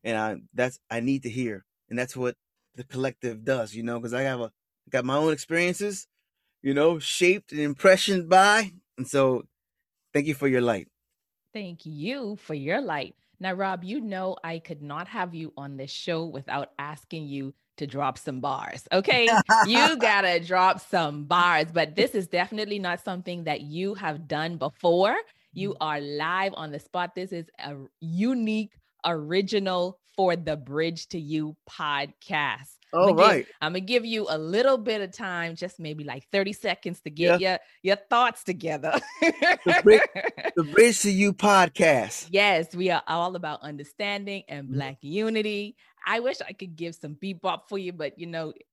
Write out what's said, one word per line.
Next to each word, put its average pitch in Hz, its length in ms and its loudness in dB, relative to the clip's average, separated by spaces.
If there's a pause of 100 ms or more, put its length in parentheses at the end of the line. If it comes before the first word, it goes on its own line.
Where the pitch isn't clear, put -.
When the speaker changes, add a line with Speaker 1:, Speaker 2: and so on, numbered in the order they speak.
Speaker 1:
And 113 140 -4
I, 107 180 -2 (180)
that's, 127 260 -4 (100)
I 117 120 -4
need 135 220 -2
to 120 60 -8
hear. 110 360 -6 (240)
And 117 100 -8
that's 127 180 -6
what 123 180 -4 (400)
the 123 80 -14
collective 123 600 -6
does, 113 320 -2
you 113 80 -10
know, 120 180 -6
'cause 117 120 -8
I 127 100 -2
have 131 180 -2
a, 110 100 -6 (380)
got 123 160 -2
my 135 120 -2
own 156 160 2
experiences, 175 760 -4 (540)
you 139 120 -2
know, 156 260 4
shaped 180 520 0
and 151 100 -4
impressioned 180 680 4
by. 196 440 6 (240)
And 127 100 -6
so 131 360 2 (720)
thank 147 140 0
you 156 80 -2
for 139 120 -2
your 127 140 4
light. 113 280 0 (640)
Speaker 2:
Thank 180 320 -14
you 202 520 -6
for - 180 -10
your 156 260 -2
light. 151 340 -6 (240)
Now, 185 140 -4
Rob, 190 300 -4
you 214 180 -8
know 190 420 -6
I 165 160 -8
could 165 220 -14
not 147 280 -12
have 180 260 -6
you 160 220 -10
on 139 200 -12
this 135 140 -12
show 165 340 -6
without 139 540 -8
asking 151 480 -12
you 139 260 -8 (240)
to 147 100 -8
drop 135 300 -4
some 131 220 -8
bars, 135 520 -6
okay? 226 460 4 (100)
Speaker 1:
<laughs> - 20 -12 (120)
Speaker 2:
You 254 360 4
gotta 202 420 4
drop 185 400 2
some 147 460 -2
bars, 170 480 4
but 160 220 0
this 240 200 0
is 190 120 -2
definitely 208 520 -4
not 180 240 -4
something 180 420 -8
that 151 160 -4
you 175 340 -6
have 165 320 -8
done 160 300 -4
before. 175 580 2 (380)
You 175 220 -6
Speaker 1:
Mm. - 60 -20
Speaker 2:
are 151 180 -4
live 160 560 -4
on 156 160 -10
the 143 80 -10
spot. 175 360 -8
This 185 160 -8
is 170 140 -8 (140)
a 143 160 -10 (240)
unique, 214 760 -2 (320)
original 180 960 -2 (160)
For 185 200 2
the 160 200 -4
Bridge 151 540 -4
to 180 100 -8
You 156 380 -4 (120)
podcast. 147 1080 -4 (160)
Speaker 1:
All 170 80 4
Speaker 2:
I'ma 190 120 8
give, 185 220 8
Speaker 1:
right. 131 120 -2 (140)
Speaker 2:
I'ma 170 180 -2
give 226 260 0
you 226 240 -4
a 156 80 -2
little 220 400 2
bit 214 240 -2
of 185 100 -8
time, 175 440 -8
just 180 240 -12
maybe, 156 240 -10
like, 135 280 -12
thirty 196 220 0
seconds 180 480 -6
to - 80 -12
get 170 240 4
Speaker 1:
Yeah. 180 60 4
Speaker 2:
your, 185 200 0 (220)
your 190 160 2
thoughts 233 460 2
together. 156 500 -4 (280)
<laughs> 330 100 6 (340)
Speaker 1:
The - 80 4 (100)
Bri-, - 180 10 (540)
the 170 80 2
Bridge 202 380 6
to 202 100 2
You 196 220 4
podcast. 165 960 4
Speaker 2:
Yes, 185 460 2
we 180 140 0
are 170 180 0
all 175 280 -2
about 165 280 -8
understanding 196 840 -8
and 143 180 -10
Speaker 1:
Mm-hmm. 127 100 -8
Speaker 2:
Black 139 260 -6
unity. 208 720 -4 (300)
I 220 140 0
wish 247 180 -4 (100)
I 190 60 -14
could 180 220 -14
give 170 200 -8
some 147 200 -12
bebop 185 540 -6
for 202 80 -8
you, 180 160 -6
but, 156 260 -8
you 170 80 -12
know 165 260 -8 (200)